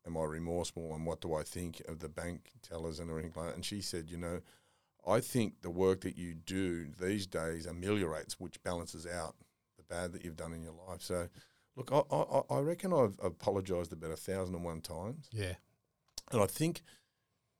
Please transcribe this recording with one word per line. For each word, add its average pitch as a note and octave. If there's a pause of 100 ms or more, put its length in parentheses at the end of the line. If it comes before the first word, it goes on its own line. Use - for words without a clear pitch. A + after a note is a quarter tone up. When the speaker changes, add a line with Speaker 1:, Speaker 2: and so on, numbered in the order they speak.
Speaker 1:
am E2
I D#2+
remorseful E2
and D#2+
what E2
do E2
I D2+
think -
of D#2+
the D#2+
bank E2+ (140)
tellers E2
and E2
everything D#2+
like E2
that?" -
And F2
she G#2
said, E2
you E2+
know, F2 (640)
"I G#2+
think A#2+
the F#2
work F#2
that F#2
you F2
do E2+ (120)
these F#2+
days E2
ameliorates, F2
which F2
balances E2+
out E2+ (420)
the D#2+
bad F2
that E2+
you've D#2+
done E2
in E2
your D#2+ (140)
life." F2
So, F2 (460)
look, B2+
I, C#3
I, C#3
I, C3+ (160)
I -
reckon F3
I've A#2
apologised F#2
about D#2+
a D#2+
thousand F#2
and E2+
one E2
times. G#2+
Speaker 2:
Yeah. G2 (800)
Speaker 1:
And A#2
I F#2+
think E3+ (800)